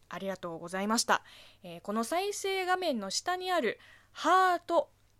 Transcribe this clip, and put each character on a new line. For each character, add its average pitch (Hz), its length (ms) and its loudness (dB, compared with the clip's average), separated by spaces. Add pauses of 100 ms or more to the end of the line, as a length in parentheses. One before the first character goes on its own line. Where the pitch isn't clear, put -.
あ - 100 -12
り 190 100 -6
が 185 100 -4
と 175 140 -8
う 165 80 -10
ご 170 100 -12
ざ 185 120 -4
い 202 60 -2
ま 220 100 2
し 240 60 0
た。 - 180 4 (420)
え 170 160 -14
ー、 - 20 -16
こ - 100 -6
の 226 140 -2
再 370 260 -2
生 381 340 -2
画 370 120 2
面 311 240 -2
の 196 80 -8
下 - 260 -4
に 370 160 -4
あ 349 80 2
る 226 180 0 (360)
ハ 359 420 4
ー 339 100 -4
ト、 339 240 2 (300)